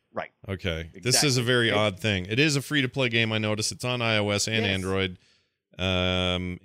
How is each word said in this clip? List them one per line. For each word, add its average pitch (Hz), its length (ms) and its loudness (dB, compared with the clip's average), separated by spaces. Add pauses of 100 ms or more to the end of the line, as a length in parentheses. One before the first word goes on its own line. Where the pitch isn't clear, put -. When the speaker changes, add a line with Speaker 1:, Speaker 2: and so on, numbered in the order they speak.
(100)
Speaker 1:
Right. 90 200 -8 (180)
Speaker 2:
Okay. 82 460 -4
This 117 280 0
is - 0 -
a 151 40 2 (160)
Speaker 1:
Exactly. - 20 -
Speaker 2:
very 120 240 4
Speaker 1:
It 101 60 2
Speaker 2:
odd 104 260 0
thing. 95 260 0
It 113 140 0
is 147 160 2
a 135 60 -2
free-to-play 135 480 -2
game. 113 200 2
I 110 80 0
noticed 107 320 -2
it's - 140 -10
on 123 180 -4
I 113 140 2
O 104 140 2
S 101 180 0
and 110 160 0
Speaker 1:
Yes. 98 100 2
Speaker 2:
Android. 95 440 -2 (600)
Um, 90 880 0